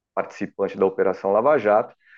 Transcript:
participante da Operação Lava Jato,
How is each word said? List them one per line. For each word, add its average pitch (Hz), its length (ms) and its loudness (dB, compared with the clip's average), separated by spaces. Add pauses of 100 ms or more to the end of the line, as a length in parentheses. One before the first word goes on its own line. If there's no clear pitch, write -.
(140)
participante 98 640 -6
da 98 80 2
Operação 95 460 0
Lava 131 260 2
Jato, 107 380 0 (220)